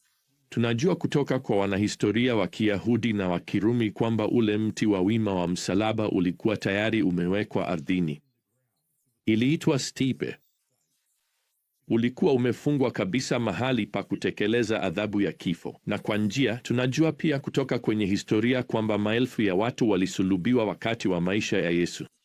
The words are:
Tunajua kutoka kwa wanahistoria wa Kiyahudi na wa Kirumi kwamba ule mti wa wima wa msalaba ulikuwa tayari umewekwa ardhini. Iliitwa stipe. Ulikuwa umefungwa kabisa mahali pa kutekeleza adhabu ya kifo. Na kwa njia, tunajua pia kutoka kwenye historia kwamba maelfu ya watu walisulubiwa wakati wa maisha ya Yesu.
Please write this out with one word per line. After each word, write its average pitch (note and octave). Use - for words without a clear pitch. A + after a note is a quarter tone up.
Tunajua A#2+
kutoka C#3
kwa A#2+
wanahistoria G#2
wa F#2+
Kiyahudi A2
na G2
wa F2+
Kirumi A2
kwamba A2
ule G#2+
mti A2
wa G2+
wima G#2
wa F2
msalaba G#2+
ulikuwa F#2+
tayari G#2+
umewekwa F#2
ardhini. D#2+
Iliitwa C3
stipe. -
Ulikuwa B2
umefungwa B2+
kabisa A#2
mahali A2+
pa G2+
kutekeleza G#2
adhabu G2+
ya E2+
kifo. -
Na G2+
kwa G#2+
njia, G#2+
tunajua B2+
pia D3
kutoka C3+
kwenye G#2+
historia A2+
kwamba A2
maelfu A#2
ya G2
watu A2+
walisulubiwa F#2+
wakati A2
wa F2+
maisha G2+
ya E2+
Yesu. F2